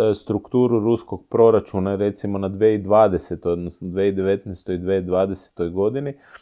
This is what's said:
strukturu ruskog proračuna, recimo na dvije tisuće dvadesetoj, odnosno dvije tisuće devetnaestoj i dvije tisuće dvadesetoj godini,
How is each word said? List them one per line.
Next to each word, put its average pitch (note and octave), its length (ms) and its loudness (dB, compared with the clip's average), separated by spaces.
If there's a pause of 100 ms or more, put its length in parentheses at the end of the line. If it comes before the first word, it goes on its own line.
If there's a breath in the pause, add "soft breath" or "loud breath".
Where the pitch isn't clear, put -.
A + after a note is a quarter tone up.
(140)
strukturu A#2 680 0
ruskog A2+ 500 -2
proračuna, G#2 680 2
recimo G2+ 420 -4
na G2 100 -4
dvije G#2 240 2
tisuće G2+ 160 -4
dvadesetoj, F#2 640 2
odnosno F2 360 -8
dvije G2 220 0
tisuće F#2+ 120 -2
devetnaestoj G2 520 -4
i F2 40 -4
dvije F#2+ 220 -2
tisuće F2+ 80 -6
dvadesetoj F#2 640 -4
godini, B2+ 440 -4 (280 soft breath)